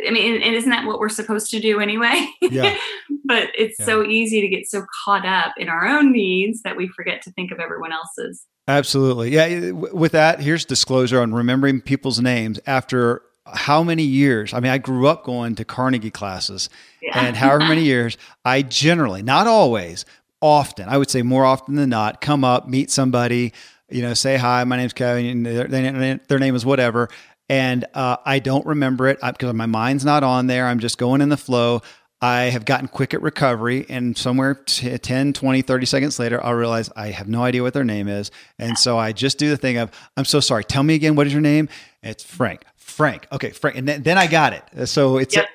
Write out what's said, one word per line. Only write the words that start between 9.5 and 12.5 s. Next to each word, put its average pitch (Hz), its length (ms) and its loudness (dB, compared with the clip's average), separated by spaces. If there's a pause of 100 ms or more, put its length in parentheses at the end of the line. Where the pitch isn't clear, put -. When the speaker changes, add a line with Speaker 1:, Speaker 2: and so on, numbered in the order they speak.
Speaker 2:
W-, 180 220 -8
with 165 200 2
that, 160 260 4
here's 151 240 -2
disclosure 127 580 2
on 113 120 0
remembering 127 480 2
people's 135 400 -2
names 117 440 0